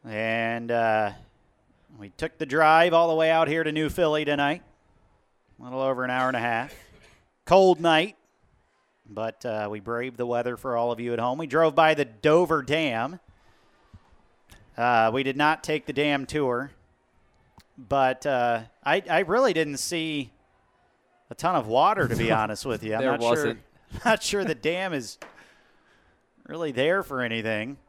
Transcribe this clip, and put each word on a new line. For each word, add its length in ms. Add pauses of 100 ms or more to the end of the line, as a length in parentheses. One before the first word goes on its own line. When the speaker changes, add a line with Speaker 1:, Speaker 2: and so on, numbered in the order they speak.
Speaker 1:
And, 680
uh, 400 (840)
we 120
took 280
the 100
drive 460
all 160
the 60
way 160
out 160
here 160
to 80
New 180
Philly 360
tonight. 380 (960)
A 20
little 180
over 220
an 80
hour 160
and 100
a 40
half. 340 (680)
Cold 360
night, 360 (920)
but, 380
uh, 240
we 80
braved 380
the 100
weather 300
for 200
all 140
of 80
you 140
at 80
home. 180
We 80
drove 300
by 180
the 100
Dover 580
Dam. 580 (1600)
Uh, 380
we 80
did 140
not 260
take 240
the 60
dam 340
tour, 460 (1080)
but, 480
uh, 360 (220)
I, 240
I 120
really 320
didn't 240
see 560 (1000)
a 60
ton 180
of 140
water, 400
to 80
be 160
Speaker 2:
<laughs> 0
Speaker 1:
honest 340
with 160
you. 120
I'm 80
Speaker 2:
There 100
Speaker 1:
not 80
Speaker 2:
wasn't. 400 (320)
Speaker 1:
sure, 80
<laughs> 40
not 200
sure 200
the 120
dam 360
is 260 (1300)
really 240
there 320
for 160
anything. 560 (120)